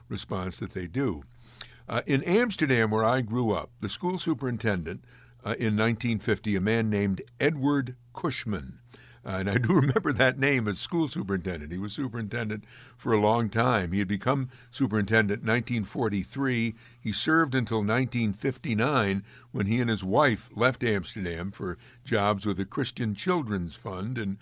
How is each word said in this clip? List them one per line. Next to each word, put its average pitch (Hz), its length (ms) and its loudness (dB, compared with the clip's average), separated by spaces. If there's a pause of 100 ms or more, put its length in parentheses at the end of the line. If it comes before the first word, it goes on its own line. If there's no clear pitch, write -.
response 95 500 -6
that - 140 -8
they 92 160 -6
do. 95 360 -4 (640)
Uh, 120 160 -2
in 139 180 2
Amsterdam, 170 640 2
where 110 140 2
I 123 160 4
grew 117 320 0
up, 85 180 -2 (120)
the 104 80 -4
school 180 280 -4
superintendent, 113 880 -2 (400)
uh, 110 160 -2
in 110 160 2
nineteen 113 440 2
fifty, 104 360 0
a 92 60 0
man 110 280 2
named 101 320 2 (160)
Edward 139 580 0 (180)
Cushman. 95 640 -6 (460)
Uh, - 40 -8
and 95 200 -2
I 101 80 2
do 123 160 2
<laughs> - 0 -
remember 151 400 2
that 127 260 2
name 131 300 2
as 95 100 -4
school 165 300 -2
superintendent. 87 600 -4
He 90 60 -4
was 101 140 -6
superintendent 110 720 -6 (320)
for - 160 -4
a 110 80 6
long 110 300 4
time. 113 420 2
He 98 80 0
had 101 80 0
become 127 420 0 (200)
superintendent 107 720 2
in 110 60 -6
nineteen 120 360 0
forty-three. 117 920 -2 (220)
He 110 140 -4
served 156 440 2
until 113 280 0
nineteen 113 480 2
fifty-nine, 113 920 0 (280)
when 104 140 -2
he 117 160 2
and 120 80 0
his 101 140 0
wife 113 520 2
left 123 300 2
Amsterdam 95 640 -2
for 90 260 -8 (280)
jobs 104 400 0
with 101 100 0
the 95 100 -2
Christian 120 500 -4
Children's 147 600 -2
Fund 107 420 -8
in 98 240 -4